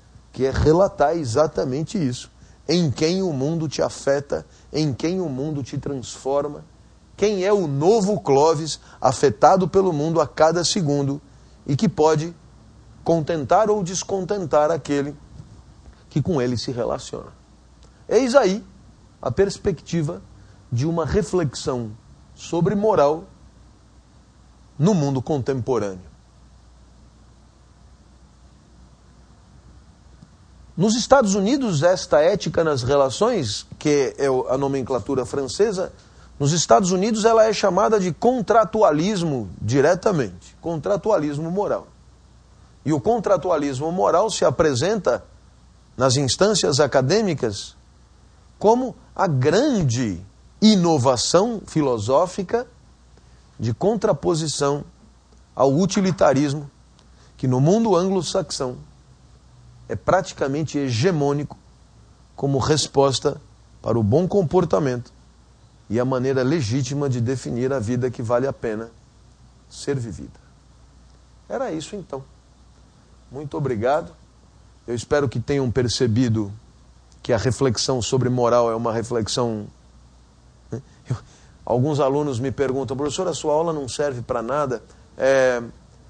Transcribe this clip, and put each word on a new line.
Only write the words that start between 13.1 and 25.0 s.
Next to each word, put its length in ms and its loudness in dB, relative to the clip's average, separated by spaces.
ou 140 0
descontentar 880 0
aquele 420 -2
que 120 -2
com 200 0
ele 160 -2
se 140 -8
relaciona. 560 -6
Eis 280 2
aí 280 4
a 80 -6
perspectiva 920 -4
de 160 -2
uma 180 -2
reflexão 840 -2
sobre 400 -2
moral 520 2
no 160 4
mundo 280 0